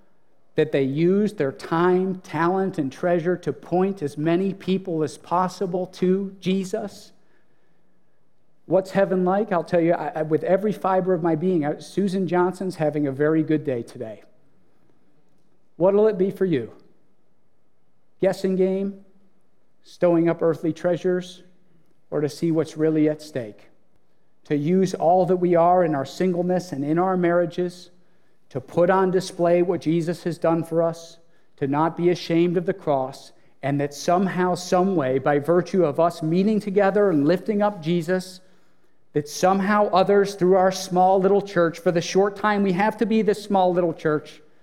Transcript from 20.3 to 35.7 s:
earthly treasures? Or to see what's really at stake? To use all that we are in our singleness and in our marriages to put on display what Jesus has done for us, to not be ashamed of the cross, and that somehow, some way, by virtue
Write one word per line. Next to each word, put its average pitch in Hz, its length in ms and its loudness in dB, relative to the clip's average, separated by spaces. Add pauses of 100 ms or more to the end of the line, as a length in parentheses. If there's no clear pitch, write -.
earthly 160 320 0
treasures? 180 720 -4 (680)
Or 151 100 -2
to 147 80 0
see 165 220 -2
what's 156 260 -2
really 156 320 2
at 151 120 -4
stake? - 480 -12 (760)
To 147 120 -2
use 185 360 2
all 180 340 2
that 185 100 2
we 180 180 2
are 175 300 4
in 156 100 0
our 135 100 -2
singleness 180 680 -2
and 135 100 -4
in 160 160 0
our 185 160 0
marriages 175 760 -2 (600)
to 131 100 -8
put 175 300 0
on 190 220 2
display 175 500 2
what 175 180 0
Jesus 165 440 -2
has 165 140 -4
done 165 240 0
for 165 220 0
us, - 360 -6 (360)
to 143 120 -4
not 156 280 0
be 175 140 2
ashamed 170 480 0
of 175 80 -4
the 185 80 -2
cross, 139 580 -6 (320)
and 143 160 -2
that 143 140 -4
somehow, 180 600 0
some 185 380 0
way, 135 260 0
by 147 200 2
virtue 170 460 2